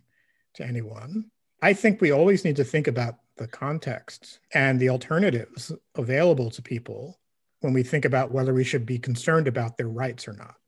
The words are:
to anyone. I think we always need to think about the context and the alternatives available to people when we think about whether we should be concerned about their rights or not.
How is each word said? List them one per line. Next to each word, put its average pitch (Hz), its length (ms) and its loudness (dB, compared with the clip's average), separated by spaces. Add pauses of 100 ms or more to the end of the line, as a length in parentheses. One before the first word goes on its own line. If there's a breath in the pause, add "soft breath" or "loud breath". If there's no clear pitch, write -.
(560)
to - 100 -12
anyone. 120 600 -8 (360)
I 196 120 4
think 208 260 2
we 156 120 4
always 175 340 4
need 151 100 2
to 139 80 2
think 151 240 0
about 120 280 -2 (220)
the 117 100 -8
context - 920 -8 (140)
and 135 260 4
the 127 100 4
alternatives 131 840 0 (220)
available 131 560 2
to - 100 -16
people 117 580 -10 (400)
when 135 140 0
we 127 100 4
think 143 220 0
about 127 260 2
whether 131 220 0
we 131 100 2
should 120 220 -2
be 123 120 -4
concerned 139 520 0
about 117 260 -4
their 117 140 -6
rights 123 380 -8
or 107 60 -12
not. - 220 -18 (120)